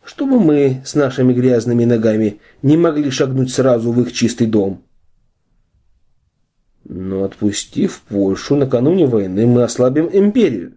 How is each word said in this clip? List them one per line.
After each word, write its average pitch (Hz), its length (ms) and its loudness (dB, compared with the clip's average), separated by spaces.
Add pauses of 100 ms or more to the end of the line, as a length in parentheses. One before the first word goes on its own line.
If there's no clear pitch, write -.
Чтобы 269 340 -2
мы 143 460 2
с - 100 -14
нашими 131 380 2
грязными 120 520 0
ногами 110 560 0 (200)
не 147 160 2
могли 147 340 0
шагнуть 131 420 -2
сразу 120 400 0
в 123 100 2
их 120 100 -4
чистый 117 340 -2
дом". 98 360 -2 (2000)
"Но 95 400 -8
отпустив - 840 -4
Польшу 98 480 -2
накануне 139 500 2
войны, 104 400 0
мы 120 160 4
ослабим 131 500 0
империю". 196 640 0